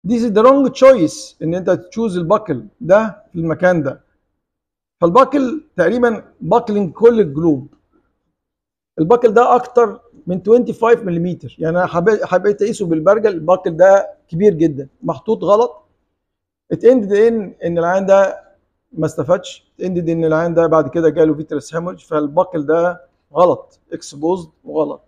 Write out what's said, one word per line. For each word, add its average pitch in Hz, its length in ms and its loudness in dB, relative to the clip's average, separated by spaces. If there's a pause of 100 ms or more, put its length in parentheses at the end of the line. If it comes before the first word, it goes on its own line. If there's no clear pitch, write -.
This 233 160 -2
is 233 80 -2
the 214 120 2
wrong 269 300 4
choice 254 680 2
ان 160 120 -4
انت 180 160 -4
تشوز 190 480 -4
الباكل 165 480 -4 (160)
ده 202 500 0
في 170 80 -10
المكان 165 440 0
ده. - 180 -8 (1000)
فالباكل 254 640 2 (140)
تقريبًا 226 460 0 (180)
باكلينج 208 520 -2
كل 233 260 4
الجلوب. 151 540 -2 (1300)
الباكل 220 340 2
ده - 220 4
اكتر 233 440 0 (280)
من 180 140 -6
twenty 226 320 2
five 233 240 2
مليمتر، 170 600 -8
يعني 165 180 -4
انا 180 80 0
حبيت، 180 380 0
حبيت 196 380 -2
اقيسه 214 240 -4
بالبرجل، 190 480 0
الباكل 170 440 -2
ده 190 320 4 (180)
كبير 185 260 2
جدًا، 147 340 -2 (160)
محطوط - 400 -6
غلط. 220 400 0 (880)
اتاندد 208 420 2
ان، 214 420 0 (100)
ان 170 120 -2
العيان 185 280 0
ده 190 380 2 (500)
ما 160 120 -4
استفادش، 165 760 -6
اتاندد 175 300 -6
ان 165 160 -2
العيان 165 280 -2
ده 165 140 2
بعد 156 220 0
كده 165 200 0
جاله 156 240 2
فيترس 151 420 -10
هيموريدج، 175 260 -10
فالباكل 156 640 -4
ده 170 360 -2 (320)
غلط، 160 460 0 (140)
اكسبوزد 160 560 -6 (140)
وغلط. 151 440 -6